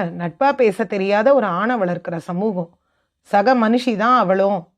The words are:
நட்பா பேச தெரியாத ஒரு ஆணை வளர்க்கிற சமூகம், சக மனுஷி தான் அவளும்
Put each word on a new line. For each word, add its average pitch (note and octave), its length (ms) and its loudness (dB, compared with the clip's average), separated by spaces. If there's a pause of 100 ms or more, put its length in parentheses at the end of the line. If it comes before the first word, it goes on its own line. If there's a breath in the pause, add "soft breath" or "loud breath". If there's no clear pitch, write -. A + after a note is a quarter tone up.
(140)
நட்பா F3 400 -2
பேச A3+ 300 0
தெரியாத G3+ 500 0
ஒரு A3+ 180 2
ஆணை A3 240 -2
வளர்க்கிற F3 440 -4
சமூகம், F3+ 500 -4 (600)
சக G#3 240 4
மனுஷி A#3 420 0
தான் A#3+ 220 2
அவளும் F#3+ 420 0 (180)